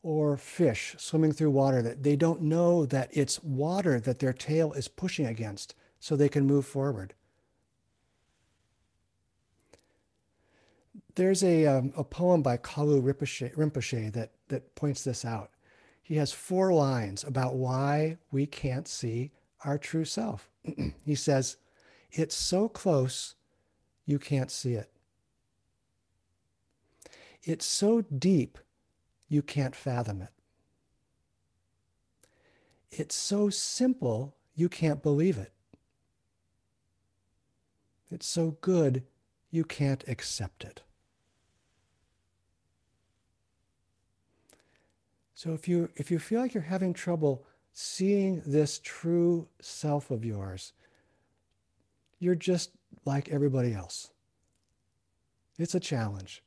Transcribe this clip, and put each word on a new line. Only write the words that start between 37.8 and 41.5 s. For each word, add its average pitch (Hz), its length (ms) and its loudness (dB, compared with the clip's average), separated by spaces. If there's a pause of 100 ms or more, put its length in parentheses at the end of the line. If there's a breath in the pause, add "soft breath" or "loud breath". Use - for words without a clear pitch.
It's - 160 -10
so 160 340 -2
good, 143 420 2 (460)
you 165 140 0
can't 139 440 -2
accept - 560 -8
it." - 200 -18 (4000 soft breath)